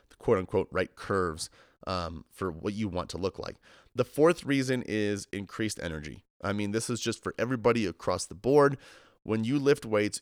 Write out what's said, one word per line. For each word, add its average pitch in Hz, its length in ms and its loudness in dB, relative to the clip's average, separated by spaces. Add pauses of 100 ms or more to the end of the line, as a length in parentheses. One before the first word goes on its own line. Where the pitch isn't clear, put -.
the - 100 -20
quote-unquote 95 540 0
right 92 240 -2
curves, 90 520 -2 (380)
um, 85 440 -6
for 95 200 -6
what 85 240 -6
you 107 140 -2
want 85 220 -4
to 85 80 -8
look 92 200 -2
like. - 180 -10 (380)
The 123 100 2
fourth 165 400 4
reason 131 420 0
is 104 460 0
increased 104 500 -6
energy. 76 420 -8 (180)
I 98 100 0
mean, 104 200 -2
this 113 180 -2
is 120 100 -2
just - 220 -4
for 92 160 -4
everybody 117 480 2
across 90 400 -2
the - 80 -12
board. 143 420 4 (460)
When 110 220 -2
you 135 140 2
lift 139 280 2
weights, 104 360 0